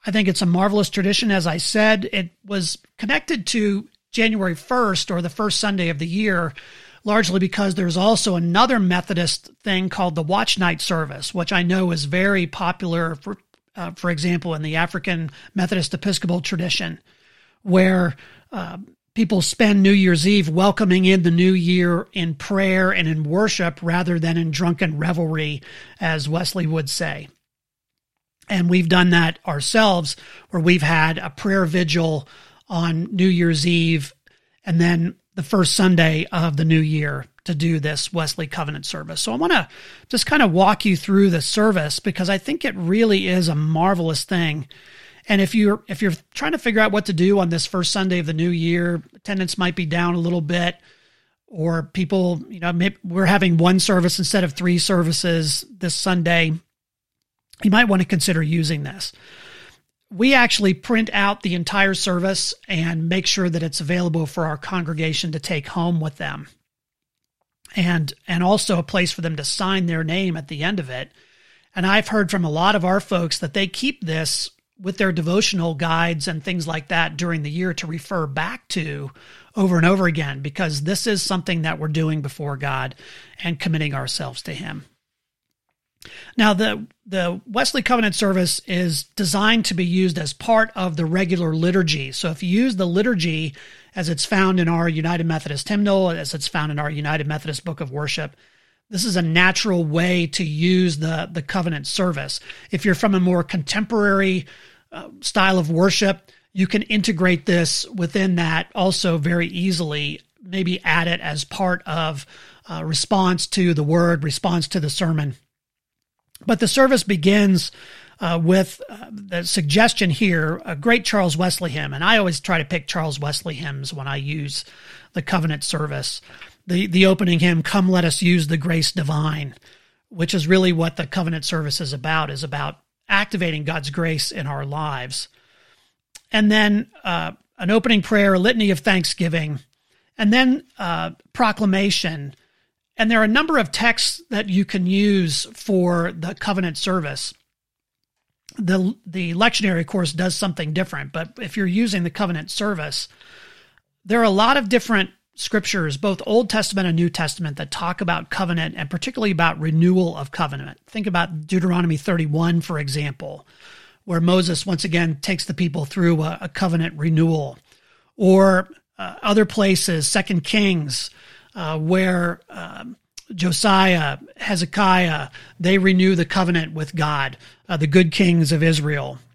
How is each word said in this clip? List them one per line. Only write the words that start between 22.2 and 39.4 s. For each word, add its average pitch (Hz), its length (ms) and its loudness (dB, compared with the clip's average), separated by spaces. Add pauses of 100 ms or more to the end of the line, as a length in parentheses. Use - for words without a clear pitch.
prayer 190 560 0
and 180 160 0
in 156 160 0
worship 175 580 0
rather 175 380 0
than 165 160 0
in 165 160 0
drunken 160 460 0
revelry, 156 640 -2 (400)
as 160 260 -2
Wesley 170 400 -4
would 156 220 -2
say. 147 400 -8 (1200)
And 180 200 0
we've 180 200 4
done 180 220 6
that 170 360 2
ourselves, 175 680 2 (320)
where 175 120 -2
we've 175 200 4
had 160 360 2
a - 120 -10
prayer 196 360 0
vigil 160 600 0 (400)
on 165 460 -2
New 185 140 2
Year's 170 400 2
Eve 165 460 0 (520)
and 165 140 2
then 170 360 2 (200)
the 185 80 -6
first 185 300 2
Sunday 165 580 4
of 165 240 0
the 160 80 0
new 160 160 4
year 151 460 -2 (180)
to 175 100 -4
do 160 280 0
this - 320 -4
Wesley 160 340 -4
Covenant 147 380 -8
service. 160 340 -10
So 220 140 -4
I - 20 -4
wanna 294 320 2 (400)